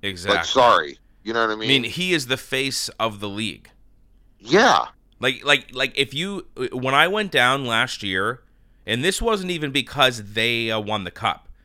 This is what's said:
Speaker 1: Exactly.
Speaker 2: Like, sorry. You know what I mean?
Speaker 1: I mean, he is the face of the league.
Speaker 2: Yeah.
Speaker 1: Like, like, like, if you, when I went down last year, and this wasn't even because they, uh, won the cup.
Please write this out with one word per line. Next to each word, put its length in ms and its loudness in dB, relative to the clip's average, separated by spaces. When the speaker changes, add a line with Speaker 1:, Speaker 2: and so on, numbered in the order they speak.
Speaker 1:
Exactly. 340 0
Speaker 2:
Like, 100 0
sorry. 520 4
You 100 -6
know 140 2
what 60 0
I 40 -2
mean? 120 -8
Speaker 1:
I 40 4
mean, 120 2
he 280 -4
is 140 -2
the 100 -2
face 520 -4
of 200 -4
the 80 -6
league. 420 -8
Speaker 2:
Yeah. 480 4
Speaker 1:
Like, 260 -4
like, 300 2
like, 240 -4
if 140 0
you, 340 -8
when 220 -2
I 140 6
went 240 -2
down 320 4
last 380 -2
year, 400 -2
and 160 -2
this 200 -2
wasn't 280 -2
even 200 -4
because 640 0
they, 360 0
uh, 100 -2
won 240 -4
the 60 -8
cup. 380 -4